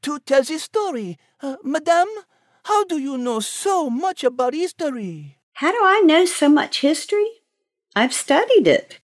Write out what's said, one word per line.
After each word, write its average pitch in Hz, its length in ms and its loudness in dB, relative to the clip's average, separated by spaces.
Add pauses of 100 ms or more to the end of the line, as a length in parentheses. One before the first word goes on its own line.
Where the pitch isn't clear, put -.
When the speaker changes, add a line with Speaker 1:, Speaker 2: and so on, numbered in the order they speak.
Speaker 1:
to 294 180 -8
tell 277 240 2
this 311 200 -6
story. 254 540 -6 (240)
Uh, 269 220 -8
Madame, 330 440 0 (580)
how 415 180 0
do 359 140 -4
you 269 200 -6
know 247 220 -4
so 330 500 -2
much 330 340 -4
about 247 300 -2
history? 240 840 -8 (160)
Speaker 2:
How 311 180 -2
do 480 100 -2
I 381 200 4
know 339 240 6
so 302 240 0
much - 320 2
history? 415 600 -2 (540)
I've 240 180 2
studied 359 540 2
it. - 320 2 (140)